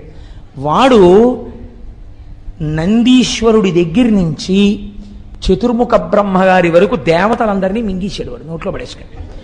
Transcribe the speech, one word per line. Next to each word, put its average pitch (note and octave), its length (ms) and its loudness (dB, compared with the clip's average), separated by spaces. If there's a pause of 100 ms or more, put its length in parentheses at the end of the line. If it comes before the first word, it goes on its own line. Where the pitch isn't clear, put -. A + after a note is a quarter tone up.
(600)
వాడు G#3 800 4 (1200)
నందీశ్వరుడి G#3 1200 2
దగ్గర G#3+ 240 0
నుంచి G3 800 0 (300)
చతుర్ముఖ A#3 760 -2
బ్రహ్మగారి F#3 760 2
వరకు F3+ 260 4
దేవతలందరినీ G3 840 0
మింగేశాడు F#3 480 -6
వాడు, B2 140 -14
నోట్లో E3 280 -10
పడేసుకుని. - 520 -14 (200)